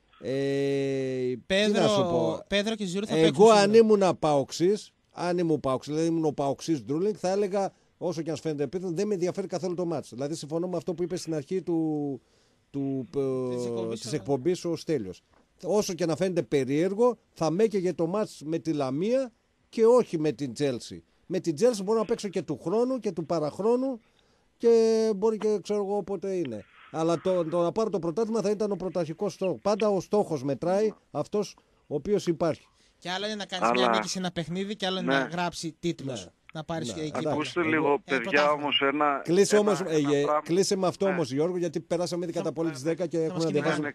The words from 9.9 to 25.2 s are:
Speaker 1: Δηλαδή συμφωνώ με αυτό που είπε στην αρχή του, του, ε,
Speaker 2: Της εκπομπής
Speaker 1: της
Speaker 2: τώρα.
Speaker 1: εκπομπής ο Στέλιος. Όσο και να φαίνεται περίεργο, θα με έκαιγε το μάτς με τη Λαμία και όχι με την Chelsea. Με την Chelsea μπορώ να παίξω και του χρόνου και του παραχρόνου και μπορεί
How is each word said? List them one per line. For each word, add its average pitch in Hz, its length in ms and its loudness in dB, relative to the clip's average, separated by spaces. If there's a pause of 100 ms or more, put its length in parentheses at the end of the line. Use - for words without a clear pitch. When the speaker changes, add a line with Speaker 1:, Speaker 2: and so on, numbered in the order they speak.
Speaker 1:
Δηλαδή 139 220 -6
συμφωνώ 160 340 -6
με 175 80 -4
αυτό 170 180 -4
που 160 80 -6
είπε 180 140 -4
στην 160 180 -6
αρχή 160 280 -4
του, 151 580 -2 (500)
του, 135 460 -4
ε, 131 400 -2
Speaker 2:
Της 123 100 -4
εκπομπής 113 340 -4
Speaker 1:
της 113 100 -10
Speaker 2:
τώρα. 151 60 -2
Speaker 1:
εκπομπής 165 480 -2
ο 170 120 -4
Στέλιος. 113 460 -6 (420)
Όσο 190 300 0
και 170 120 -2
να 160 100 0
φαίνεται 180 260 0
περίεργο, 165 760 2 (140)
θα 160 180 -2
με 175 120 2
έκαιγε 190 300 2
το 165 140 -2
μάτς 202 380 -4
με 160 140 -4
τη 160 140 -2
Λαμία 175 600 0 (360)
και 220 180 4
όχι 233 320 4
με 151 140 0
την 127 260 -6
Chelsea. 123 400 -4 (280)
Με 180 140 -4
την 165 180 -2
Chelsea 208 260 2
μπορώ 220 140 2
να 214 60 0
παίξω 226 240 -4
και 180 140 -4
του 135 160 -6
χρόνου 240 400 -2
και 208 140 -4
του 160 140 -6
παραχρόνου 220 760 -2 (560)
και 226 600 4
μπορεί 220 220 0